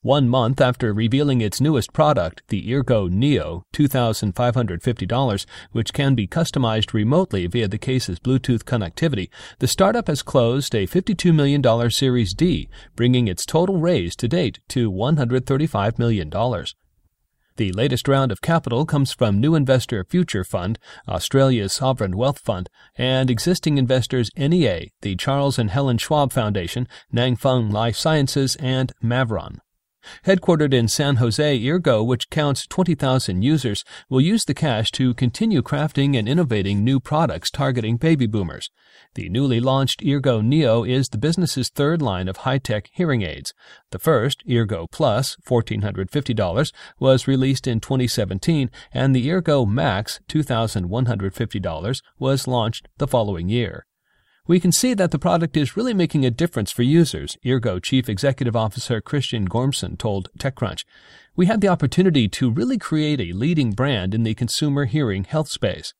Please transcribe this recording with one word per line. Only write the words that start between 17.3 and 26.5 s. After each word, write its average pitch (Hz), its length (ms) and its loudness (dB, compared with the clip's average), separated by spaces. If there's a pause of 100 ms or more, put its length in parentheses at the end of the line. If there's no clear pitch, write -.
The 98 160 0
latest 127 340 -2
round 135 240 2
of 95 100 -8
capital 156 440 0
comes 143 260 0
from 104 300 2
new 156 120 4
investor 127 520 0
Future 165 400 0
Fund, 98 340 -4 (300)
Australia's 120 640 2
sovereign 123 420 -2
wealth 131 240 -2
fund, 90 300 -6 (280)
and 131 320 0
existing 151 480 0
investors 127 600 2
N 139 160 2
E 143 120 4
A, 85 360 -2
the 95 160 -2
Charles 139 420 0
and 110 100 0
Helen 127 280 0
Schwab 143 340 0
Foundation, 107 560 -2 (260)